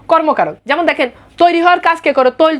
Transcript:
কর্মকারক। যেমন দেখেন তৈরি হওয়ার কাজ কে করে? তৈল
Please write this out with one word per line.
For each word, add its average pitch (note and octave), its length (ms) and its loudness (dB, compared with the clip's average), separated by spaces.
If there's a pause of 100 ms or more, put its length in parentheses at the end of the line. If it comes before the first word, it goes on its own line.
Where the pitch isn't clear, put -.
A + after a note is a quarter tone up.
(100)
কর্মকারক। D4 440 -2 (140)
যেমন D#4 220 -2
দেখেন C#4 180 -2 (340)
তৈরি E4+ 220 2
হওয়ার F4+ 220 2
কাজ E4 180 0
কে D4+ 140 0
করে? B3+ 120 2 (120)
তৈল D#4+ 180 2